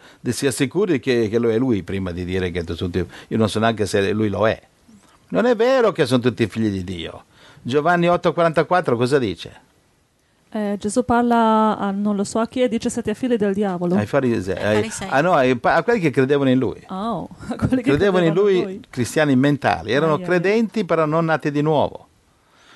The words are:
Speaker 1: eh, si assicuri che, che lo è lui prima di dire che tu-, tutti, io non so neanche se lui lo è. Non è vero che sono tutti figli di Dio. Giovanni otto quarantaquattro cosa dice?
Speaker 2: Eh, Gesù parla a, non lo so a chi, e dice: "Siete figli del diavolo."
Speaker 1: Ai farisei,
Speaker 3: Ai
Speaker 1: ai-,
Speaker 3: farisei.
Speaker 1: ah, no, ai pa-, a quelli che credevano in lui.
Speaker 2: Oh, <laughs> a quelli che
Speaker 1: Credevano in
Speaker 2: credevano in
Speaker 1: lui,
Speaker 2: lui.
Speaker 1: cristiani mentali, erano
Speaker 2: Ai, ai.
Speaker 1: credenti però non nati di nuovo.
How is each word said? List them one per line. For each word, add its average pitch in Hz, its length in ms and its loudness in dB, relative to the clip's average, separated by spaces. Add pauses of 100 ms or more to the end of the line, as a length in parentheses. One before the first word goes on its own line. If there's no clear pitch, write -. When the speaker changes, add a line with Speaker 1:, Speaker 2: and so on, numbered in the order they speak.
(220)
Speaker 1:
eh, 120 100 -4
si 139 140 -4
assicuri 143 540 0
che, 120 300 0
che 117 80 0
lo 117 120 2
è 110 60 0
lui 117 260 0
prima 95 280 -6
di 87 160 -6
dire 92 240 -2
che 85 140 -4
tu-, 85 100 -6
tutti, 90 240 -4 (300)
io - 100 -4
non 110 100 4
so 107 120 -2
neanche 107 260 0
se 98 260 0
lui 107 160 0
lo 98 180 0
è. 104 140 0 (680)
Non 214 180 0
è 247 100 2
vero 233 360 2
che 147 120 0
sono 123 160 2
tutti 117 280 0
figli 110 200 -2
di 95 160 -4
Dio. 85 400 -10 (380)
Giovanni 165 460 2
otto 175 260 0
quarantaquattro 165 640 0
cosa 127 200 2
dice? - 500 -6 (840)
Speaker 2:
Eh, 208 280 -4
Gesù 208 240 -2
parla 226 720 2
a, 202 140 -4
non 208 240 -2
lo 196 80 -2
so 220 160 -4
a 226 80 -2
chi, 254 120 -6
e 254 80 2
dice: 233 220 -2
"Siete 214 240 -4
figli 247 220 0
del 202 180 0
diavolo." 180 400 0
Speaker 1:
Ai 104 120 0
farisei, 110 500 0
Speaker 3:
Ai - 80 -4
Speaker 1:
ai-, 104 100 2 (160)
Speaker 3:
farisei. 196 180 -10
Speaker 1:
ah, 135 120 2
no, 165 140 2
ai 127 200 4
pa-, 139 220 2
a - 80 2
quelli 233 160 0
che 160 100 2
credevano 139 400 2
in 127 80 4
lui. 120 300 -4
Speaker 2:
Oh, 190 420 -6
<laughs> - 200 -18
a 247 40 -6
quelli 254 280 -2
che 262 80 0
Speaker 1:
Credevano 185 360 2
in 160 60 2
Speaker 2:
credevano - 0 -
in - 20 -4
Speaker 1:
lui, 190 300 2
Speaker 2:
lui. 190 160 -10 (100)
Speaker 1:
cristiani 139 460 0
mentali, 117 560 0
erano 156 220 2
Speaker 2:
Ai, 143 80 -2
ai. 180 40 -10
Speaker 1:
credenti 196 580 0
però 165 200 0
non 160 220 0
nati 156 260 -2
di 143 100 0
nuovo. 147 460 -2 (680)